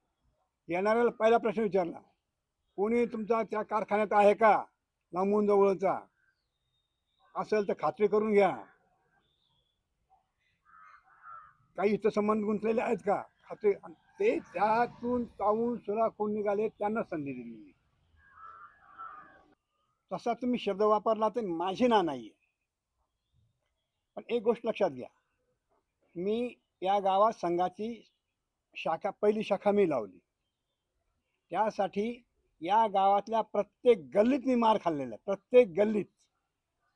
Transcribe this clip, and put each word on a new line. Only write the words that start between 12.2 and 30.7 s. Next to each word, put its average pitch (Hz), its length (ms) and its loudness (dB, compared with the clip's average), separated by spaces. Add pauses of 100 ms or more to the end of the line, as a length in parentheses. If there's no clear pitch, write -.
गुंतलेले 220 380 -4
आहेत 226 240 -4
का? 175 180 -2 (200)
खात्री." 196 300 -2 (100)
आणि 175 100 -18
ते 240 460 -4
त्यातून 233 840 -2
चावून 220 520 -2
सुद्धा 220 300 -2
कोण 208 260 -4
निघाले, 208 360 -2
त्यांना 208 340 -4
संधी 143 300 -8
दिली. 113 380 -16 (2500)
तसा 233 200 -4
तुम्ही 247 260 -4
शब्द 196 220 -4
वापरला 214 480 2
तर 233 120 -8
माझी 185 460 -2
ना 220 140 4
नाहीये. 131 280 -6 (1900)
पण - 140 -14
एक 233 120 -2
गोष्ट 226 240 -2
लक्षात 208 240 0
घ्या, 127 180 -12 (1080)
मी 220 400 -4 (260)
या 196 180 2
गावात 196 320 4
संघाची 180 800 -4 (680)
शाखा, 165 340 -6
पहिली 214 340 0
शाखा 202 280 0
मी 202 180 4
लावली. 113 300 -4 (1300)